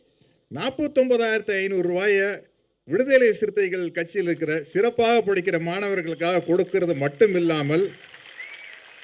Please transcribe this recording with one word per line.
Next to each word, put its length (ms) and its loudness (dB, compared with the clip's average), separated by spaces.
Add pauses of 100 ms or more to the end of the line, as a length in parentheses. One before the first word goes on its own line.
(540)
நாற்பத்தொன்பதாயிரத்து 960 0
ஐந்நூறு 380 -2
ரூபாயை 480 0 (480)
விடுதலை 500 4
சிறுத்தைகள் 560 -2
கட்சியில் 360 -4
இருக்கிற 360 -2
சிறப்பாக 680 2
படிக்கிற 280 0
மாணவர்களுக்காக 840 -2
கொடுக்கிறது 520 0
மட்டும் 400 2
இல்லாமல், 580 2 (1120)